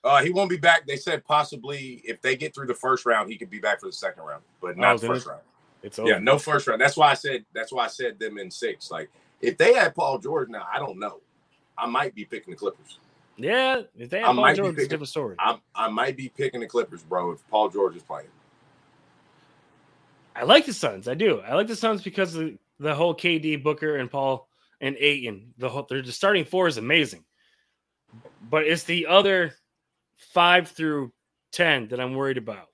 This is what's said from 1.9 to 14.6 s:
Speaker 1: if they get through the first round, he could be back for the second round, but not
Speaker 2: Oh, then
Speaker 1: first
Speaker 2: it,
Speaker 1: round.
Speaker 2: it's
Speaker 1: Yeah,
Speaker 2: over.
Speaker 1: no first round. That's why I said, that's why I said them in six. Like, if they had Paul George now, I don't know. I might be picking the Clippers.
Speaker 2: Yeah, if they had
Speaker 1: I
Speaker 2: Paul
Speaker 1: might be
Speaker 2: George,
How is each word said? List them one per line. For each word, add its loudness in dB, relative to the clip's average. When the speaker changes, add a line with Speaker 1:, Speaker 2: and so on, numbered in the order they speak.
Speaker 1:
if -8
they 2
get -8
through -10
the -4
first 0
round, 2
he -10
could -14
be -14
back 0
for -18
the -8
second -8
round, -12
but -8
not 6
Speaker 2:
Oh, -6
then -4
Speaker 1:
first -4
Speaker 2:
it, -12
Speaker 1:
round. -14
Speaker 2:
it's -12
Speaker 1:
Yeah, -4
Speaker 2:
over. -6
Speaker 1:
no 4
first -2
round. 0
That's 2
why 8
I 2
said, -4
that's -8
why -2
I -8
said -6
them -8
in -12
six. -8
Like, -10
if 0
they 8
had 2
Paul 0
George -4
now, -12
I -4
don't -8
know. -8
I -4
might -2
be -12
picking -12
the -14
Clippers. -8
Speaker 2:
Yeah, 0
if -16
they -4
had -4
Speaker 1:
I 4
Speaker 2:
Paul 2
Speaker 1:
might 8
be 0
Speaker 2:
George, 0